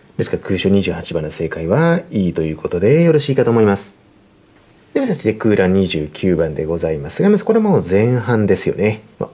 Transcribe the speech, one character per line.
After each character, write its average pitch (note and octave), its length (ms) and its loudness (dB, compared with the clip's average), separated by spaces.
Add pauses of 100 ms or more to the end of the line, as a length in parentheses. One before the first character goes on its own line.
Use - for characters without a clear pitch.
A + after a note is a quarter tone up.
(180)
で F2+ 60 -2
す - 60 -6
か F2+ 60 -4
ら、 F2+ 60 -8
空 F#2+ 160 -4
所 G2 100 0
二 G2 140 4
十 F2+ 100 -2
八 E2+ 220 -8
番 D#2+ 80 -4
の D2+ 80 -8
正 D#2+ 180 -6
解 D#2+ 200 -8
は E3 320 2 (100)
E F#2 220 0
と E2 100 -2
い D#2+ 100 -2
う D2+ 40 -10
こ - 120 -6
と F2 120 -4
で C#3+ 240 4
よ E3 80 4
ろ D3+ 80 2
し C#3+ 120 -2
い C3 40 -4
か C3 80 4
と A#2 60 0
思 A2+ 120 4
い - 20 6
ま G2+ 120 4
す。 - 260 -12 (920)
で、 C#4+ 60 -2
皆 C#4 60 -2
さ G#3+ 80 -2
ん、 - 20 -4
続 - 140 -2
い - 20 2
て A2 60 -8
空 G#2 180 2
欄 F#2+ 160 2
二 F#2+ 140 2
十 D#2 260 -4
九 F#2 240 0
番 D#2+ 180 -2
で D#2+ 100 -4
ご E2 140 -4
ざ E2 140 -2
い D#2 60 -4
ま C#2+ 120 -10
す - 120 -4
が、 G3 80 4
ま G#3 60 4
ず G3+ 80 -4
こ A3 80 0
れ A3+ 80 2
も F#3 220 2
前 G#2 360 2
半 A2 280 0
で G2 100 2
す - 120 -4
よ - 60 0
ね。 G#2+ 280 -2 (160)
ま - 100 -6
あ、 - 60 -20